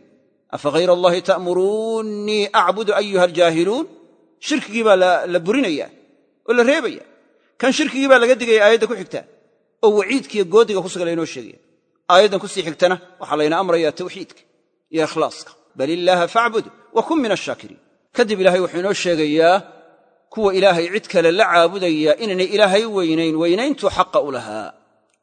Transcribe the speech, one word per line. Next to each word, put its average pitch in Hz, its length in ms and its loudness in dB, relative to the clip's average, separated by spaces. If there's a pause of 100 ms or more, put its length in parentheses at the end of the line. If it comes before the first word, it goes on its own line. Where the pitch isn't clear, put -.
(540)
"Afa - 180 -6
ghayra 175 220 2
Allahi 180 280 2
ta'muruunnii 208 1300 -2
a'budu 196 420 0
ayyuhal 190 400 0
jaahiluun?" 175 520 0 (580)
Shirkigii 233 400 -4
baa 214 120 6
la, 185 160 4 (160)
la 175 120 -2
burinayaa 180 500 -2 (580)
oo 226 60 0
la 240 100 4
reebayaa. 262 420 -2 (540)
Kan 262 120 0
shirkigii 269 360 -2
baa 262 120 6
laga 240 160 4
digaya 226 280 2
aayadda 220 240 4
ku 233 80 -4
xigta, 165 240 -12 (640)
oo 214 140 6
waciidkiiyo 208 480 -2
goodiga 202 360 2
ku 180 80 -8
sugan 175 180 -6
laynoo 165 180 -4
sheegaya. 110 340 -16 (500)
Aayaddan 190 300 4
ku 202 80 -12
sii 185 180 -8
xigtana 175 300 0 (240)
waxaa 151 180 -6
layna 151 220 0
amrayaa 170 320 0
tawxiidka 180 500 -14 (500)
iyo 156 140 -2
ikhlaaska. 147 460 -6 (240)
"Bal 131 140 -4
Illaaha 175 380 0
fa'bud 226 380 -2 (280)
wa 226 100 0
kun 320 180 -2
mina 214 140 0
shaakiriin." - 440 -10 (360)
Kadib 214 240 0
Ilaahay 185 200 4
wuxuu 170 200 -4
inoo 190 140 -2
sheegayaa 165 600 2 (800)
kuwa 202 200 0
Ilaahay 185 380 2
cid 208 160 -6
kale 165 240 2
la 202 140 2
caabudaya 170 720 2
inaanay 190 260 -4
Ilaahay 202 400 2
weynayn, 165 500 -2
weynayntuu 196 540 -2
xaqa - 320 -2
u 143 100 -6
lahaa. 110 380 -10 (540)